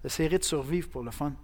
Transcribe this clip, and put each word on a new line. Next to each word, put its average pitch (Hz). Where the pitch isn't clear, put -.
Essayez 160
de 185
survivre 156
pour 123
le 117
fun. 143